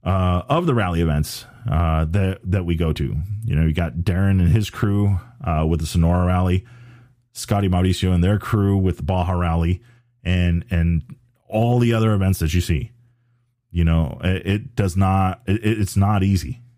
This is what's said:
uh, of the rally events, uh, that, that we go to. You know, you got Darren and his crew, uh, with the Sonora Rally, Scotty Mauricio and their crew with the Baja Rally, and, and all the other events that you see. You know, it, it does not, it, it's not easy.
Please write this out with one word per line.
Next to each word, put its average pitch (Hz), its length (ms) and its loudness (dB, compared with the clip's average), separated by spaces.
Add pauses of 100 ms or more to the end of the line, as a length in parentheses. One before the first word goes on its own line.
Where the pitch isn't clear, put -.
uh, 92 460 0
of 170 180 0
the 135 80 2
rally 90 260 0
events, 76 440 -2 (240)
uh, 80 360 2
that, 95 380 -2
that 92 220 -2
we 85 100 0
go 82 180 0
to. - 240 -4 (260)
You 113 120 -2
know, 80 100 2
you 78 80 2
got 80 220 -4
Darren 95 440 0
and 87 100 4
his 104 200 2
crew, 101 500 0 (240)
uh, 78 240 0
with 82 120 0
the 80 80 -4
Sonora 87 400 2
Rally, 90 380 0 (680)
Scotty 101 340 -2
Mauricio 92 460 2
and 87 100 2
their 104 140 2
crew 98 400 0
with 92 200 0
the - 60 -10
Baja 92 280 -2
Rally, 87 500 0 (420)
and, 87 460 0
and 85 460 -2 (320)
all 117 320 0
the 117 140 2
other 110 200 2
events 98 260 0
that 80 140 -2
you 90 80 2
see. 80 300 -2 (800)
You 85 120 0
know, 82 400 0
it, 92 220 -2
it 104 300 -4
does 92 200 0
not, 95 520 0
it, 98 160 0
it's 107 340 -2
not 98 260 2
easy. 98 380 -2 (160)